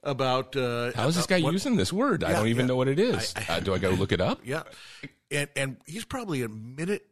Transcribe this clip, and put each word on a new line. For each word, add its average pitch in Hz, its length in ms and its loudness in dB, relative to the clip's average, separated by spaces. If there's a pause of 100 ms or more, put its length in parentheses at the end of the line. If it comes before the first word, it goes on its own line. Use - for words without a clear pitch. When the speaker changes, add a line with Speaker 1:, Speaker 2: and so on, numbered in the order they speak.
Speaker 1:
about, 131 540 -2
uh, 120 380 -2
Speaker 2:
How 110 140 0
is 170 80 2
this 170 100 0
Speaker 1:
about 185 120 4
Speaker 2:
guy 170 40 4
Speaker 1:
what 156 100 2
Speaker 2:
using 214 240 2
this - 160 2
word? 214 320 2
I 85 60 0
Speaker 1:
Yeah, 92 80 4
Speaker 2:
don't 110 100 2
even 120 160 2
Speaker 1:
yeah. 127 40 2
Speaker 2:
know 127 80 2
what 127 120 2
it 139 100 2
is. 208 380 0
Speaker 1:
I, - 160 -4
I 85 40 2
Speaker 2:
Uh, 85 40 0
do 95 140 0
I 92 40 2
go 92 120 2
look 92 220 2
it 92 100 2
up? - 220 0
Speaker 1:
Yeah, 147 180 -6 (680)
and, 143 240 -2
and 135 220 -2 (100)
he's 208 200 -10
probably 196 360 -4
a 113 60 -2
minute. 131 640 -6